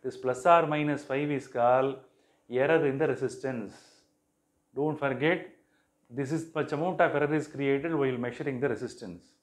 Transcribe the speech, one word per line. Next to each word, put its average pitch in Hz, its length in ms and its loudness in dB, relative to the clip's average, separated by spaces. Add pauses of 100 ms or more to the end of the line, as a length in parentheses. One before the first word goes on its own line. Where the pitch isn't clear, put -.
This 131 140 -6
plus 127 280 -2
or 170 220 8
minus 147 360 -2
five 147 280 -2
is 139 160 -4
called 127 480 4 (540)
error 143 380 2
in 135 100 0
the 156 100 2
resistance. 123 640 -4 (1000)
Don't 147 240 -2
forget, 143 500 0 (600)
this 131 240 -4
is 165 200 -6
much 156 200 -2
amount 165 260 -2
of 156 160 4
error 147 180 2
is 151 140 -2
created 139 480 -2
while 135 220 0
measuring 123 420 -6
the 139 80 0
resistance. 107 560 -8 (200)